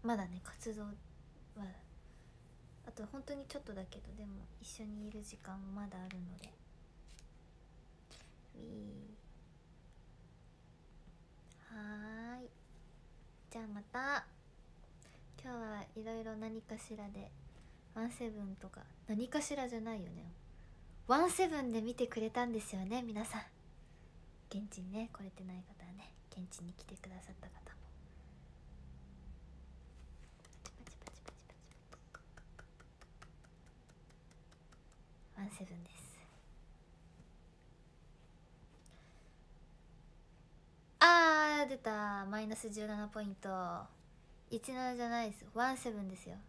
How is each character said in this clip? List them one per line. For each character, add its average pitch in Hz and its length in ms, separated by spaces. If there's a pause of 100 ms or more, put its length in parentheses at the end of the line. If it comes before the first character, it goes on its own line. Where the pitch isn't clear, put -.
ま 233 140
だ 202 60
ね、 180 200
活 - 320
動 214 80
は、 208 60 (2000)
あ 240 40
と 220 200
本 269 120
当 285 120
に 277 100
ち 277 120
ょ - 20
っ 285 40
と 214 100
だ 196 160
け 202 100
ど、 - 60 (120)
で 214 80
も 202 60 (300)
一 - 60
緒 - 180
に 208 220
い 208 40
る 214 100
時 208 160
間 190 180 (200)
ま 208 120
だ 190 160
あ 185 60
る 185 100
の 180 180
で。 - 140 (2000)
ウ - 40
ィ - 20 (3000)
ー。 - 20
は 220 680
ー 247 40
い。 - 40 (1000)
じ 233 80
ゃ - 20
あ 220 60
ま 202 140
た。 269 440 (1160)
今 254 100
日 240 60
は 214 240 (120)
い 220 80
ろ 226 160
い 226 40
ろ 220 120
何 220 280
か 220 140
し 220 200
ら 202 120
で、 196 200 (640)
ワ 220 80
ン 240 100
セ 240 200
ブ 208 100
ン 196 180
と 190 80
か、 - 140 (260)
何 220 200
か 294 140
し 294 140
ら 262 140
じ 240 60
ゃ 226 60
な 226 140
い 208 80
よ 175 40
ね。 170 240 (760)
ワ 262 120
ン 349 120
セ 381 160
ブ 311 140
ン 247 100
で 226 100
見 233 120
て 240 120
く 240 140
れ 220 100
た 240 160
ん 240 60
で 226 80
す - 160
よ 190 60
ね、 214 200
皆 220 220
さ 226 140
ん。 214 40 (1080)
現 202 200
地 190 120
に 185 100
ね、 220 220
来 - 100
れ 190 60
て 185 160
な 185 80
い 185 100
方 - 220
は 180 80
ね、 196 180 (180)
現 - 100 (140)
地 - 120
に 175 80
来 - 100
て - 120
く - 140
だ 185 120
さ - 100
っ - 80
た 190 80
方 - 60
も。 - 80 (3000)
パ - 40 (220)
チ - 140
パ - 60
チ - 120
パ - 80
チ - 60 (100)
パ - 80
チ - 80 (240)
パ - 60 (3500)
チ。 - 20
ワ 196 60
ン 202 40
セ 196 140
ブ 185 100
ン 170 120
で - 60
す。 - 280 (4000)
あ 311 640
ー、 254 40
出 269 80
た。 208 480
マ 208 160
イ 214 80
ナ 214 80
ス 226 120
十 214 160
七 208 220
ポ 214 140
イ 208 60
ン 196 80
ト。 - 140 (1000)
一 233 220
七 254 240
じ 240 40
ゃ 240 60
な 233 160
い 214 80
で 202 60
す。 - 160
ワ 247 180
ン 262 60
セ 254 140
ブ 208 100
ン 190 80
で 185 80
す - 100
よ。 175 80 (140)